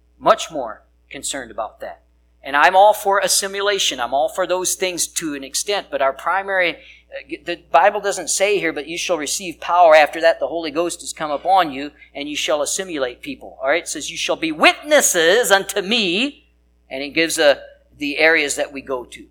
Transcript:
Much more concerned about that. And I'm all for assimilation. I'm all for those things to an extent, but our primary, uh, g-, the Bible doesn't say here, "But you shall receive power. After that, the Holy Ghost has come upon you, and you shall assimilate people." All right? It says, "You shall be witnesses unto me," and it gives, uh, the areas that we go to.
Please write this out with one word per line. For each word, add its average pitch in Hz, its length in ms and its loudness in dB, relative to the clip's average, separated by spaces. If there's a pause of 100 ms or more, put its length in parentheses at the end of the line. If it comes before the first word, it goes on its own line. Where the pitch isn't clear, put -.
(200)
Much 190 320 2
more 120 320 -10 (260)
concerned 131 420 -10
about 107 280 -10
that. 92 240 -16 (400)
And 139 120 -6
I'm 165 200 6
all 202 180 8
for 196 260 0
assimilation. 196 800 -2
I'm 120 140 -6
all 151 160 0
for 185 180 -4
those 180 280 -2
things 180 320 -4
to 151 280 -8
an 135 80 -12
extent, 185 480 -6
but 139 100 0
our 135 120 2
primary, 185 600 -2
uh, - 540 -20
g-, - 140 -12
the 175 140 -6 (140)
Bible 202 280 4
doesn't 190 300 -4
say 202 300 0
here, 160 120 -2
"But 143 160 -8
you 165 100 -10
shall 175 200 -2
receive 147 420 -8
power. 170 360 6
After 156 260 6
that, 165 180 4
the 139 80 -4
Holy 160 240 -6
Ghost 165 300 -4
has 135 120 -14
come 156 180 -8
upon 170 400 2
you, 139 200 -10 (220)
and 143 160 -10
you 147 60 -8
shall 151 260 -2
assimilate 143 600 -6
people." 107 400 -16
All 120 60 -2
right? 160 160 0
It - 40 -14
says, - 220 -10
"You 165 80 -12
shall - 200 -4
be 165 140 -6
witnesses 220 1000 2
unto 196 300 2
me," 214 640 -2 (420)
and 135 140 -10
it 143 60 -10
gives, 156 280 -2
uh, 143 220 4 (380)
the 143 200 -6
areas 156 380 2
that 147 160 -6
we 139 100 -12
go 123 220 -8
to. 107 280 -20